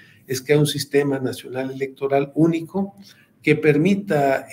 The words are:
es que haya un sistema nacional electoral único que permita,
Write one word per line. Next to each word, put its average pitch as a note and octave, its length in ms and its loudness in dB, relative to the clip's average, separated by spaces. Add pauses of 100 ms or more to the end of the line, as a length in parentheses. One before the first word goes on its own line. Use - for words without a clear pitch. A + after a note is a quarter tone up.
(260)
es C3 140 -6
que D3 140 0
haya D3+ 60 4
un C#3+ 60 4
sistema C#3 520 0
nacional B2+ 520 -6
electoral C#3 640 -4
único E3 600 0 (480)
que D3+ 120 2
permita, D3+ 1000 2